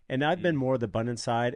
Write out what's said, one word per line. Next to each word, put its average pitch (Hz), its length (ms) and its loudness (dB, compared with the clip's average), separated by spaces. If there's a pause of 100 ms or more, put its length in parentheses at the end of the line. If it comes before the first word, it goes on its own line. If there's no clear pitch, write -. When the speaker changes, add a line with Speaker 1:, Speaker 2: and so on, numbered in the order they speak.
Speaker 1:
And 131 120 -2
I've 165 200 0
been 170 140 2
Speaker 2:
Mm. 139 40 0
Speaker 1:
more 131 180 2
the 117 60 -2
abundance 117 400 -2
side. 120 320 0